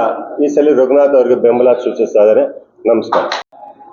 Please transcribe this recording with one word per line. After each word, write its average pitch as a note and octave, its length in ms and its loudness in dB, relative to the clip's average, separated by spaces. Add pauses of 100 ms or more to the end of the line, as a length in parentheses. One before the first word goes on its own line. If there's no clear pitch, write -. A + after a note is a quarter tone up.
(440)
ಈ D3 40 0
ಸಲ C#3+ 340 2
ರಘುನಾಥ್ C#3 340 2
ಅವರಿಗೆ B2 200 2
ಬೆಂಬಲ A#2+ 380 2
ಸೂಚಿಸ್ತಾ A2 460 -2
ಇದ್ದಾರೆ. A2 280 4 (400)
ನಮಸ್ಕಾರ. - 360 -2 (680)